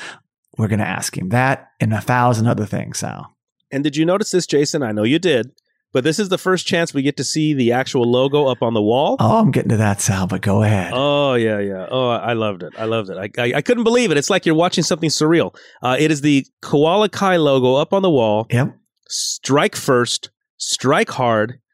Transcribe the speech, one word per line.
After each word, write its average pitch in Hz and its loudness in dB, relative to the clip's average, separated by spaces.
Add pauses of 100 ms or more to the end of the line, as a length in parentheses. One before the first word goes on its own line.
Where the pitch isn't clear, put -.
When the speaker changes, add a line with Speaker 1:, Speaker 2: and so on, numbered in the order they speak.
(560)
Speaker 1:
we're 110 0
gonna 104 0
ask - -6
him 92 -6
that 127 0 (100)
and 110 0
a 104 -2
thousand 123 2
other 107 0
things, - -8
Sal. - -10 (380)
Speaker 2:
And 139 -4
did 143 -2
you 156 2
notice 196 0
this, 180 0
Jason? 147 0
I 110 -4
know 107 0
you 127 2
did. 139 0 (420)
But 131 0
this 151 0
is 208 -2
the 180 -2
first 185 -2
chance 170 -2
we 139 -2
get 143 -2
to 143 -4
see 151 0
the 123 2
actual 123 0
logo 135 2
up 123 -2
on 117 0
the 107 2
wall. 131 2
Speaker 1:
Oh, 214 2
I'm 214 4
getting - -2
to 120 2
that, 104 0
Sal, 95 -2
but 92 -4
go 104 2
ahead. 98 0
Speaker 2:
Oh, 143 0
yeah, 110 0
yeah. 98 -6
Oh, 127 -2
I 113 -2
loved 107 -4
it. 78 -14
I 110 -6
loved 110 -4
it. 95 -10
I, 98 -8 (100)
I, 120 -2
I 147 -2
couldn't 240 0
believe 233 2
it. 151 2
It's 143 -2
like 185 0
you're 160 2
watching 175 2
something - -2
surreal. 156 2 (300)
Uh, 127 0
it 151 2
is 151 -2
the 139 2 (180)
Koala 170 2
Kai 190 0
logo 135 4
up 147 0
on 196 2
the 190 4
wall. 113 2
Speaker 1:
Yep. 127 0 (320)
Speaker 2:
Strike - -2
first, - -2 (260)
strike 165 -2
hard, 117 -2 (140)